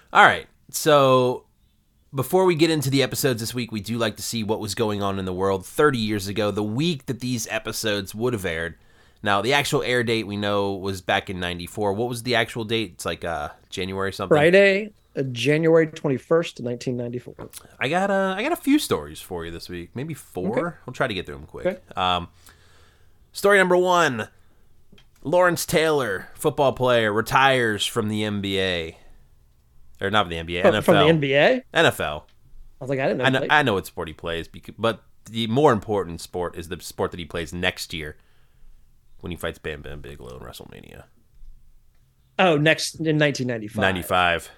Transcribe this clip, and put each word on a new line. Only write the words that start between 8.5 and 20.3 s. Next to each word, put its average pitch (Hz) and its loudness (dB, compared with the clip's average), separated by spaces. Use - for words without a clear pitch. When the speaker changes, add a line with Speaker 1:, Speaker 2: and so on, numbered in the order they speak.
Speaker 1:
Now, 101 2
the 117 0
actual 139 0
air 123 0
date 113 0
we 101 -6
know 101 0
was 95 -6
back 98 0
in 92 -8
ninety-four. 87 -4
What 117 -2
was 120 -8
the 120 -2
actual 113 0
date? 110 -4
It's - -12
like, 87 -6
uh, 78 -6
January 95 -6
something? 95 0
Speaker 2:
Friday, 196 4
uh, 147 -2
January 156 4
twenty-first, 160 -2
nineteen 120 -6
ninety-four. 120 -10
Speaker 1:
I 123 -2
got, 185 0
uh, 196 0
I 202 -6
got 294 -2
a 349 -4
few 277 2
stories 78 -4
for 85 -8
you 82 -10
this 82 -12
week. 87 -10
Maybe 147 -8
four? 220 -4